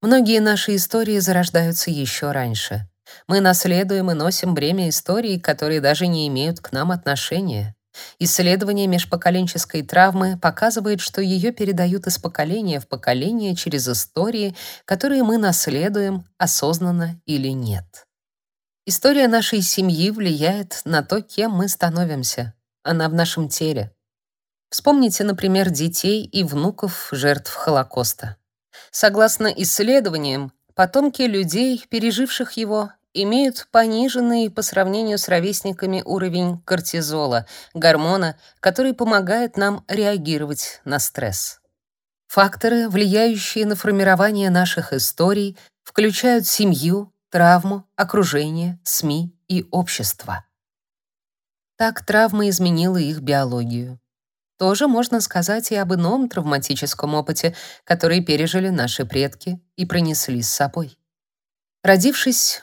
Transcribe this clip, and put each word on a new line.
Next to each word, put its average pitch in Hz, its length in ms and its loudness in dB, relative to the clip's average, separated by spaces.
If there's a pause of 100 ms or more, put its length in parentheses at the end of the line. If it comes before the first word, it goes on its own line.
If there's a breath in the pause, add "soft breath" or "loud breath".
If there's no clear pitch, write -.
Многие 226 380 4
наши 214 340 0
истории 214 460 0
зарождаются 175 680 0
ещё 143 420 -4
раньше. 110 560 -4 (400 loud breath)
Мы 196 120 4
наследуем 185 720 2
и 165 40 2
носим 175 380 0
бремя 165 360 0
историй, 190 520 -2
которые 151 400 -2
даже 151 280 2
не 156 200 0
имеют 143 320 -2
к - 120 -14
нам 165 180 -2
отношения. 143 840 -2 (440 loud breath)
Исследование 190 680 0
межпоколенческой 175 960 0
травмы 185 560 2
показывает, 208 640 0
что - 200 -6
её 190 320 0
передают 185 540 -2
из 185 120 -2
поколения 170 600 -4
в - 80 -18
поколение 180 640 -2
через 139 340 -4
истории, 196 680 -4 (280 loud breath)
которые 262 380 0
мы 226 160 2
наследуем, 190 880 0 (120)
осознанно 170 880 -2
или 135 220 -2
нет. 113 580 -6 (800)
История 269 420 4
нашей 226 320 2
семьи 180 500 0
влияет 190 760 -2
на 151 180 0
то, 208 180 -2
кем 214 320 -4
мы 190 160 0
становимся. 160 840 -4 (280)
Она 160 260 0
в 160 60 -2
нашем 165 340 0
теле. 139 440 -4 (800)
Вспомните, 269 520 2
например, 190 480 2
детей 170 540 -2
и 190 200 -4
внуков 170 680 -4
жертв 139 400 0
Холокоста. 131 840 -2 (540 loud breath)
Согласно 220 580 2
исследованиям, 170 1040 0 (220)
потомки 262 480 2
людей, 220 680 0
переживших 233 640 -2
его, 214 380 -4 (240)
имеют 247 560 0
пониженный 233 800 2
по 185 120 -6
сравнению 208 560 0
с - 100 -6
ровесниками 190 760 -2
уровень 175 580 -2
кортизола, 156 840 -2 (280 loud breath)
гормона, 165 640 2 (220 soft breath)
который 254 340 2
помогает 220 640 0
нам 202 320 0
реагировать 160 960 -2
на 139 140 -4
стресс. - 640 -6 (680)
Факторы, 226 600 2
влияющие 208 760 2
на 208 100 0
формирование 196 720 2
наших 175 460 2
историй, 196 640 0 (260 soft breath)
включают 233 600 2
семью, 185 680 0 (180)
травму, 180 560 4 (100)
окружение, 170 840 0
сми 165 520 -2 (140)
и 180 220 -2
общество. - 720 -4 (1300)
Так 226 300 -2
травма 208 420 4
изменила 180 480 2
их 156 240 -2
биологию. 123 800 -2 (600)
То 190 160 2
же 285 120 2
можно 233 340 2
сказать 202 520 -2
и - 40 0
об 190 160 0
ином 208 360 0
травматическом 147 840 -4
опыте, 165 400 -2 (300 loud breath)
который 170 380 2
пережили 165 460 0
наши 131 360 -2
предки 139 560 -4 (160)
и 185 80 -4
пронесли 160 560 -2
с 113 120 -4
собой. 143 440 -2 (840)
Родившись, 233 800 2